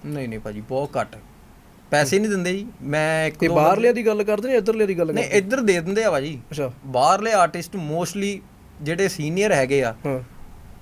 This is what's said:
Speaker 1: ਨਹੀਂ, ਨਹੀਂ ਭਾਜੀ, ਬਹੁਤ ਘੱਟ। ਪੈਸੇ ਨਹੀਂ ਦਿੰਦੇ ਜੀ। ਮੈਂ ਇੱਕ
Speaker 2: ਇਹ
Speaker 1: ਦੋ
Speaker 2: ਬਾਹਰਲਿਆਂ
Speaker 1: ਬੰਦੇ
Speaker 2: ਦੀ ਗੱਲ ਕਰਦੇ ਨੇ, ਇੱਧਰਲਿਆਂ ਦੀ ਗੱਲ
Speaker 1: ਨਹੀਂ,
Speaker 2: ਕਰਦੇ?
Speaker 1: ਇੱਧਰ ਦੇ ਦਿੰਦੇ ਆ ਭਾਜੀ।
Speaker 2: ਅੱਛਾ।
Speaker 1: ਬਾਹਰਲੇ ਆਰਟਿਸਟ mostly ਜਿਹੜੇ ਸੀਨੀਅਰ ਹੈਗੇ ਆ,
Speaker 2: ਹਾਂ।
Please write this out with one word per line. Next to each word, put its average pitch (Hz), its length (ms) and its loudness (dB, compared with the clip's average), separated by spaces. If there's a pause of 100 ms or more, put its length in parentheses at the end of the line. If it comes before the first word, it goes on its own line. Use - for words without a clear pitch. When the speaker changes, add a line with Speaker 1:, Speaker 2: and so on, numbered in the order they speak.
Speaker 1:
ਨਹੀਂ, 143 220 -6
ਨਹੀਂ 110 100 -8
ਭਾਜੀ, 107 220 -10
ਬਹੁਤ 131 300 -4 (100)
ਘੱਟ। 110 160 -6 (760)
ਪੈਸੇ 147 280 4
ਨਹੀਂ 214 120 2
ਦਿੰਦੇ 180 220 0
ਜੀ। 202 140 -6 (160)
ਮੈਂ 156 440 0
ਇੱਕ 156 160 -4
Speaker 2:
ਇਹ 170 60 4
Speaker 1:
ਦੋ 170 60 2
Speaker 2:
ਬਾਹਰਲਿਆਂ 190 380 6
Speaker 1:
ਬੰਦੇ 233 100 0
Speaker 2:
ਦੀ 208 40 2
ਗੱਲ 214 160 2
ਕਰਦੇ 208 260 0
ਨੇ, 269 60 2
ਇੱਧਰਲਿਆਂ 220 340 2
ਦੀ 185 100 0
ਗੱਲ 160 160 0
Speaker 1:
ਨਹੀਂ, 240 100 0
Speaker 2:
ਕਰਦੇ? 202 140 -6
Speaker 1:
ਇੱਧਰ 208 220 -2
ਦੇ 190 200 2
ਦਿੰਦੇ 196 240 -2
ਆ 208 60 2
ਭਾਜੀ। 143 300 -4 (100)
Speaker 2:
ਅੱਛਾ। 139 220 -6 (140)
Speaker 1:
ਬਾਹਰਲੇ 175 460 2
ਆਰਟਿਸਟ 175 440 0
mostly 175 600 -4 (440)
ਜਿਹੜੇ 175 260 0
ਸੀਨੀਅਰ 180 440 0
ਹੈਗੇ 135 300 2
ਆ, 117 120 -2 (120)
Speaker 2:
ਹਾਂ। 135 140 -2 (600)